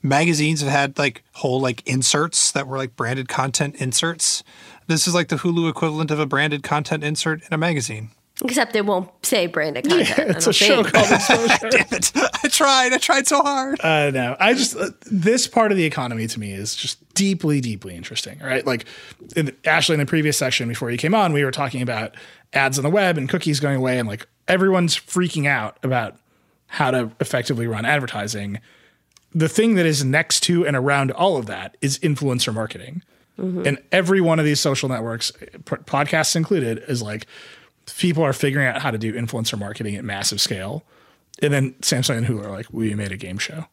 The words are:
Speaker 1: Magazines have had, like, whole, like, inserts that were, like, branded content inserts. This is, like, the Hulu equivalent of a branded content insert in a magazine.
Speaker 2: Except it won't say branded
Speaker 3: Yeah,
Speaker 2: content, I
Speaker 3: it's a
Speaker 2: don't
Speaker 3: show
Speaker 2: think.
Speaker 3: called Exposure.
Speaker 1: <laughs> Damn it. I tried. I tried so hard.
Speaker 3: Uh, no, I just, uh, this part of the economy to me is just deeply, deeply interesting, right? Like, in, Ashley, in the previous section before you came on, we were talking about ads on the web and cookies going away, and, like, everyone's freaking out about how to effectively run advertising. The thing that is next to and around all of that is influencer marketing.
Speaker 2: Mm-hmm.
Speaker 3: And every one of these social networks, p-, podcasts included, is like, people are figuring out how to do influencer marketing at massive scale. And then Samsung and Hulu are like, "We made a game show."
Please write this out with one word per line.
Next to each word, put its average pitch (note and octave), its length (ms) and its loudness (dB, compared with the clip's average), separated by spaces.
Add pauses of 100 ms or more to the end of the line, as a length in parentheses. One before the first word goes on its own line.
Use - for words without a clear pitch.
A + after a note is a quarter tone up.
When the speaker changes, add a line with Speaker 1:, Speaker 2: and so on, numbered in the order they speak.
Speaker 1:
Magazines D3+ 580 2
have C#3 100 -2
had, C#3+ 280 0
like, C#3 340 -2
whole, C3 280 0
like, B2 260 -2
inserts C#3 680 0
that C#3 160 -4
were, C3+ 100 -6
like, C3 180 -8
branded B2+ 320 -4
content C#3 480 -2
inserts. - 680 -2 (420)
This D#3+ 200 2
is, F3 80 0
like, E3+ 140 2
the E3+ 80 0
Hulu E3+ 320 0
equivalent D#3 420 -2
of D3+ 100 0
a D3+ 60 0
branded D3 360 0
content D3+ 420 -2
insert D#3 360 -2
in - 120 -8
a D#3+ 60 0
magazine. A2+ 520 -2 (340)
Speaker 2:
Except B3 320 0
it G#3 100 2
won't F#3+ 240 -2 (160)
say F3+ 220 0
branded D3+ 360 -4
Speaker 3:
Yeah, E4 120 4
Speaker 2:
content, - 240 2
I - 20 0 (140)
Speaker 3:
it's - 100 0
a A3+ 40 4
Speaker 2:
don't - 40 2
Speaker 3:
show G3+ 300 6
Speaker 2:
think. - 100 -2
Speaker 3:
called - 160 6
Exposure. A3+ 600 4
Speaker 1:
<laughs> - 0 -
Damn B3 200 4
it. - 220 -2 (320)
I C#4+ 40 2
tried. C4 440 4
I B3+ 60 2
tried C4+ 280 2
so C#4 160 4
hard. C#4 380 0
Speaker 3:
Uh, D3 320 2
no, B2+ 260 -2
I A3 160 6
just, C4 220 0
uh, F#3+ 140 -4 (200)
this G#3+ 380 2
part G#3+ 240 4
of G3 40 2
the F3+ 60 2
economy A#2+ 460 -2
to A2+ 100 -8
me G2+ 140 -8
is G2+ 240 -8
just - 260 -8 (120)
deeply, F3 460 2
deeply G2+ 360 -8
interesting, - 420 -10
right? - 260 -2
Like, B2 200 -2 (500)
in, D#3 300 0
Ashley, D#3+ 300 4
in D3 40 2
the C#3 80 0
previous D3+ 320 2
section B2+ 300 -2
before A#2+ 240 -6
you A#2+ 40 -4
came E3 200 2
on, F#3+ 160 4
we C#3+ 120 2
were C3 60 0
talking C3 320 -4
about A#2 320 -4 (380)
ads C3+ 260 2
on C3+ 60 -2
the D3 60 2
web F#3 280 2
and C3+ 100 -4
cookies D#3 300 0
going C#3 160 0
away, B2+ 240 0
and, A#2+ 80 -2
like, G#2+ 220 -8 (180)
everyone's F3+ 500 4
freaking D#3+ 520 -2
out A#2 340 -2
about A#2+ 320 -2 (540)
how C3 240 0
to A#2+ 260 0
effectively A#2+ 480 -2
run A2 180 -4
advertising. G#2+ 760 -4 (720)
The D#3+ 140 2
thing A3+ 260 4
that F3+ 100 4
is D3 200 2
next C#3+ 400 0
to F3 200 2
and C#3+ 120 2
around C3+ 340 2
all E3+ 280 2
of A2+ 80 -4
that - 340 -10
is C#3 180 -2
influencer C3+ 560 0
marketing. B2 480 -8 (340)
Speaker 2:
Mm-hmm. F#3 300 -4
Speaker 3:
And C#3 120 0 (120)
every F#3 300 4
one E3 180 4
of D3+ 60 2
these D3 160 2
social C#3 280 0
networks, A#2 440 -4
p-, - 260 -20
podcasts D3 800 -2
included, D#3 500 0
is B2 160 -2
like, G#2+ 240 -10 (720)
people E3 260 2
are C3+ 120 2
figuring C#3 320 0
out B2 160 -2
how C#3+ 80 0
to A2+ 80 -4
do A2 160 -4
influencer A2+ 440 -4
marketing G2+ 380 -6
at - 80 -12
massive G2+ 380 -4
scale. G#2 420 -6 (560)
And C#3+ 140 2
then C3+ 260 0
Samsung B2+ 380 0
and A#2 80 0
Hulu G#2+ 180 -4
are G#2 60 -10
like, G2+ 200 -10
"We A2 240 -2
made G2+ 180 -4
a F#2+ 40 -8
game F#2 220 -10
show." D#3 340 -8